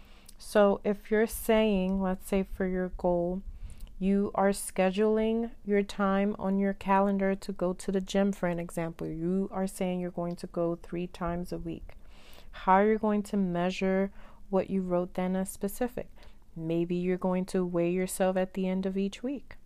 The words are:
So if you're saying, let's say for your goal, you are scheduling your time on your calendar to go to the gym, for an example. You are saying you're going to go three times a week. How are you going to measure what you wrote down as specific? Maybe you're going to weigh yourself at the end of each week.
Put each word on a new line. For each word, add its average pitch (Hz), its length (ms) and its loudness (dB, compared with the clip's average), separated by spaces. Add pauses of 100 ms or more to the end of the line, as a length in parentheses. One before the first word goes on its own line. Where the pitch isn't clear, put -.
(380)
So 202 460 4
if 208 260 -2
you're 220 160 4
saying, 202 720 2
let's 185 280 -2
say 190 260 2
for 190 120 -2
your 185 300 -2
goal, 180 460 0 (560)
you 196 360 2
are 196 160 4
scheduling 220 1000 2 (140)
your 202 180 4
time 202 560 2
on 196 200 0
your 196 160 2
calendar 196 600 4
to 196 180 -6
go 185 200 0
to - 180 -8
the 190 100 0
gym, 196 320 2
for 185 140 -4
an 175 120 -2
example. 165 480 -6
You 175 440 -2
are 190 160 -2
saying 180 340 -2
you're 180 100 -4
going 175 260 -6
to - 100 -10
go 170 300 -2
three 175 300 -6
times 175 460 -6
a 170 60 -4
week. 170 340 -10 (580)
How - 240 4
are 208 180 8
you 220 60 2
going 208 260 2
to 208 120 -4
measure 190 720 2 (400)
what 190 180 2
you 190 140 0
wrote 180 320 -2
down 185 220 0
as 190 140 -2
specific? - 600 -6 (440)
Maybe 170 400 0
you're 180 220 0
going 185 300 0
to 185 180 0
weigh 175 260 2
yourself 185 460 0
at 185 180 0
the 190 140 0
end 185 180 0
of 190 120 -4
each 196 240 -4
week. 262 440 -8